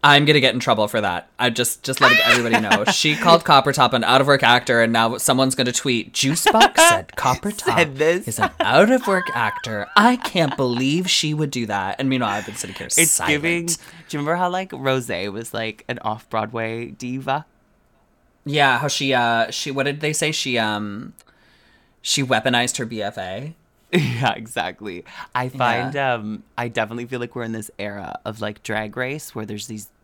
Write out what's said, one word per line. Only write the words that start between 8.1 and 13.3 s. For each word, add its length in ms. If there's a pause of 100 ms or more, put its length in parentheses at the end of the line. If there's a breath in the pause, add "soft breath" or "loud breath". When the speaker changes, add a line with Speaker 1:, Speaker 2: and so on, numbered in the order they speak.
Speaker 1:
is 120
an 100 (100)
out 320
of 160
work 260
actor." 600
I 220
can't 400
believe 520
she 240
would 180
do 160
that. 320
And 100
meanwhile, 220
I've 140
been 100
sitting 200
here 120
Speaker 2:
It's 240
Speaker 1:
silent. 200